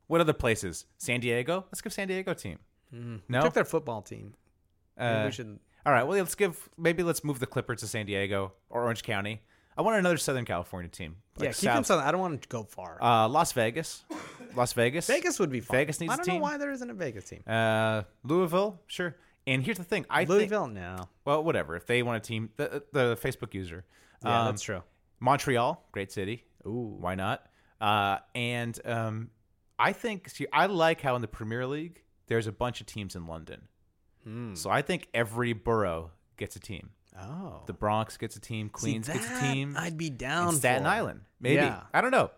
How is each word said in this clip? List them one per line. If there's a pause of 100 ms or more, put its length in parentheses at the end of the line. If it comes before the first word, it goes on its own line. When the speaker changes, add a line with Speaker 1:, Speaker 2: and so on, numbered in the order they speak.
Speaker 1:
What
other
places? (120)
San
Diego?
Let's
give
San
Diego
a
team. (340)
Speaker 2:
Mm.
Speaker 1:
No?
Speaker 2:
We
took
their
football
team. (640)
Maybe
Speaker 1:
Uh,
Speaker 2:
we
should (260)
Speaker 1:
all
right,
well,
let's
give,
maybe
let's
move
the
Clippers
to
San
Diego (180)
or
Orange
County. (360)
I
want
another
Southern
California
team, (220)
Speaker 2:
Yeah,
Speaker 1:
like
Speaker 2:
keep
them
Speaker 1:
South.
Speaker 2:
Southern.
I
don't
want
to
go
far.
Speaker 1:
Uh,
Las
Vegas. (500)
Las
Vegas.
Speaker 2:
Vegas
would
be
fun.
Speaker 1:
Vegas
needs
Speaker 2:
I
Speaker 1:
a
Speaker 2:
don't
Speaker 1:
team.
Speaker 2:
know
why
there
isn't
a
Vegas
team.
Speaker 1:
Uh, (200)
Louisville,
sure. (320)
And
here's
the
thing.
I
Speaker 2:
Louisville,
Speaker 1:
think,
Speaker 2:
no. (160)
Speaker 1:
well,
whatever.
If
they
want
a
team,
the,
the
Facebook
user. (400)
Speaker 2:
Yeah,
Speaker 1:
Um,
Speaker 2:
that's
true. (380)
Speaker 1:
Montreal,
great
city. (220)
Speaker 2:
Ooh.
Speaker 1:
Why
not? (340)
Uh, (180)
and,
um, (500)
I
think,
see,
I
like
how
in
the
Premier
League, (240)
there's
a
bunch
of
teams
in
London. (560)
Speaker 2:
Hmm.
Speaker 1:
So
I
think
every
borough (260)
gets
a
team. (280)
Speaker 2:
Oh.
Speaker 1:
The
Bronx
gets
a
team.
Speaker 2:
See, (200)
Speaker 1:
Queens
gets
a
Speaker 2:
that (120)
Speaker 1:
team.
Speaker 2:
I'd
be
Speaker 1:
And
Speaker 2:
down
Speaker 1:
Staten
Speaker 2:
for.
Speaker 1:
Island. (180)
Maybe.
Speaker 2:
Yeah. (120)
Speaker 1:
I
don't
know.